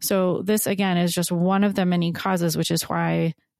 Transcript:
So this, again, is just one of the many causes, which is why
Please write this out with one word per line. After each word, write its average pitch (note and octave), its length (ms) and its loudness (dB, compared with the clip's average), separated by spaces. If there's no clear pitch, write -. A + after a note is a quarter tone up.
So F#3 440 0
this, G#3+ 240 0
again, F#3+ 300 0
is F3 140 2
just F3 200 -2
one F#3 320 2
of G3+ 100 2
the F#3+ 120 0
many F3 260 0
causes, E3+ 440 0
which E3 140 0
is E3 140 -2
why E3 500 -2